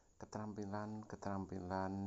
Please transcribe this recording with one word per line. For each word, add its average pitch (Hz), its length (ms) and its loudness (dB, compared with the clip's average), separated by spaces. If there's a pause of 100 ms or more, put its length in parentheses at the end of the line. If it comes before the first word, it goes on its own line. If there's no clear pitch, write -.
(220)
keterampilan-keterampilan 98 1900 0